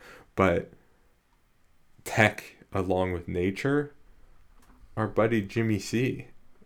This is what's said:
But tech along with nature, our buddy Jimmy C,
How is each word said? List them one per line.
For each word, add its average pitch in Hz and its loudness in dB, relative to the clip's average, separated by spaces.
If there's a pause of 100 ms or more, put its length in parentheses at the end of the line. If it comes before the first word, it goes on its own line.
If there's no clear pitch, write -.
(340)
But 87 2 (1300)
tech - 0 (160)
along 92 0
with 85 -6
nature, 98 -2 (1000)
our 107 -2
buddy 113 2
Jimmy 110 0
C, 117 -2 (380)